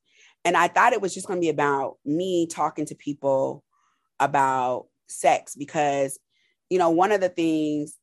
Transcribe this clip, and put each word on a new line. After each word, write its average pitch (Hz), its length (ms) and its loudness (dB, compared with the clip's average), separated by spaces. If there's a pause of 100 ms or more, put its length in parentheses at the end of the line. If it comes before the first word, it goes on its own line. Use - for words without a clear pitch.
(460)
And 175 120 2
I 175 100 4
thought 214 240 4
it 220 80 0
was 190 140 -4
just 185 120 -10
gonna 180 140 -4
be 165 80 0
about 143 560 0
me 170 420 0
talking 156 400 -4
to 147 80 -12
people 139 680 -4 (560)
about 135 640 0 (220)
sex, - 460 0
because, 139 640 -2 (500)
you 180 100 0
know, 170 120 2
one 185 220 4
of 196 80 2
the 185 80 2
things 156 720 -2